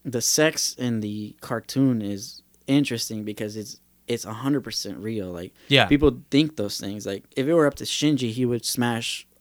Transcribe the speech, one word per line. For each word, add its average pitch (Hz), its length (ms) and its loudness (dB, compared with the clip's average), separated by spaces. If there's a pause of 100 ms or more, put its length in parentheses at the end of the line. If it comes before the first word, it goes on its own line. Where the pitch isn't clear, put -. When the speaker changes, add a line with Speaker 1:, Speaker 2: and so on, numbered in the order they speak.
Speaker 1:
the 120 160 -4
sex - 560 2
in 117 240 -2
the 107 400 -6
cartoon 127 600 2
is 101 400 -6 (260)
interesting 120 560 0
because 107 320 -6
it's, 107 240 -10 (280)
it's 120 180 -2
a 110 80 -8
hundred 135 280 0
percent 110 360 -8
real. 104 340 -6
Like, 87 220 -10 (140)
Speaker 2:
Yeah. 131 180 8
Speaker 1:
people 139 360 4 (100)
think 151 240 4
those 101 240 -4
things. 101 260 -8
Like, 98 180 -6 (120)
if 135 120 0
it 165 60 2
were 156 140 6
up - 80 0
to - 100 -12
Shinji, 131 460 0
he 123 140 0
would 120 200 -2
smash 120 640 -2 (140)